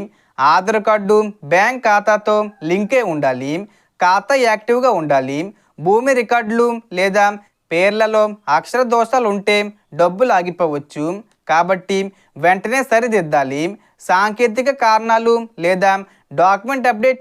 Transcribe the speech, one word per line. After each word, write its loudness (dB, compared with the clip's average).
ఆధార్ 2
కార్డు 2
బ్యాంక్ 0
ఖాతాతో 2
లింక్ -2
అయి -4
ఉండాలి. -4
ఖాతా 2
యాక్టివ్గా 0
ఉండాలి. -2
భూమి 2
రికార్డులు 0
లేదా 2
పేర్లలో 0
అక్షర -2
దోషాలు 0
ఉంటే 0
డబ్బులు 2
ఆగిపోవచ్చు. -4
కాబట్టి 0
వెంటనే 0
సరిదిద్దాలి. 0
సాంకేతిక 0
కారణాలు 2
లేదా 2
డాక్యుమెంట్ 0
అప్‌డేట్ 0